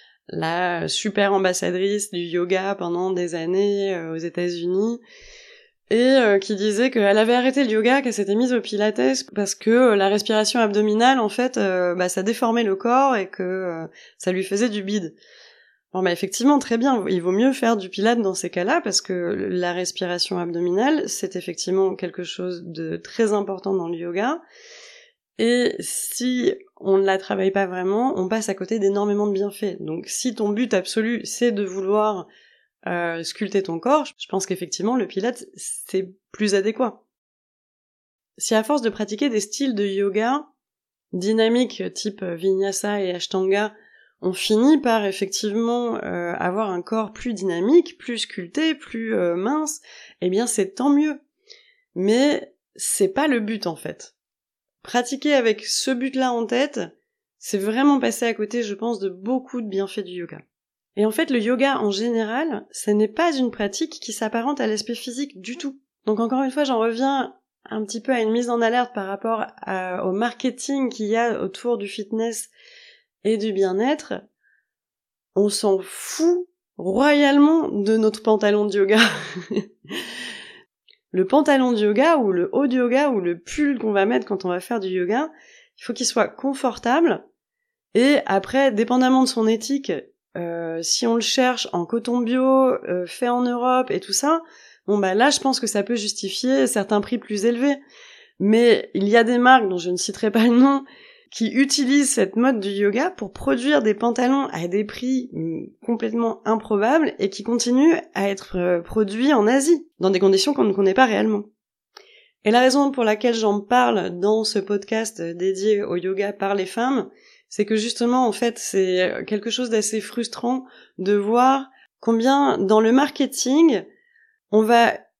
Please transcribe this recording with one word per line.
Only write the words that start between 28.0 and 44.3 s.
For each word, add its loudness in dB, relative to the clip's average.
on -2
passe -2
à -4
côté -4
d'énormément 0
de 0
bienfaits. -4
Donc -8
si -4
ton -2
but -2
absolu, -2
c'est 0
de -2
vouloir -2
euh, -4
sculpter -4
ton -6
corps, 0
je -14
pense -4
qu'effectivement, -4
le -2
Pilates, -6
c'est -8
plus 0
adéquat. 0
Si -4
à 2
force 0
de 0
pratiquer -2
des 0
styles -4
de 0
yoga -2
dynamiques 2
type -8
Vinyasa -2
et -2
Ashtanga, -2
on -2